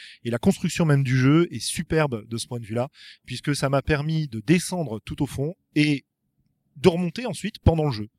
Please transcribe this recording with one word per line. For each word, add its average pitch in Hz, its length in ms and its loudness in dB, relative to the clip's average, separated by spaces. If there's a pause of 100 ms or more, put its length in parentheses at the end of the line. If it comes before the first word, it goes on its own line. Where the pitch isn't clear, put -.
(220)
Et 120 80 -6
la 117 80 -2
construction 175 460 0
même 143 180 4
du 127 140 0
jeu 147 340 4
est 117 100 -8
superbe 143 680 -2
de 113 80 -8
ce - 100 -8
point 120 140 -8
de 110 60 -14
vue-là, 120 220 -4 (360)
puisque 139 320 -4
ça 135 140 -2
m'a 139 100 2
permis 156 480 -2
de 113 120 -8
descendre 156 600 0
tout 151 200 -6
au 139 40 0
fond 143 280 -6 (200)
et 151 300 2 (720)
de 143 120 4
remonter 175 360 0
ensuite 202 360 -6
pendant 156 260 2
le 139 60 0
jeu. 104 160 -8 (100)